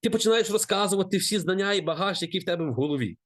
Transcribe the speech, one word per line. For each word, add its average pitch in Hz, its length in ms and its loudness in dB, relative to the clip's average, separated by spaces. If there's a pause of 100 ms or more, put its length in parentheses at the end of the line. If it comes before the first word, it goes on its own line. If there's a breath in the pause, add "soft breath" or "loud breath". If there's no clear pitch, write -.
ти 226 60 2
починаєш 220 420 2
розказувати 196 640 0
всі 208 220 0
знання 190 340 0
і 196 80 2
багаж, 165 400 -2
які 175 180 -4
в 165 60 -8
тебе 170 200 -2
в 135 80 -2
голові. 131 520 -2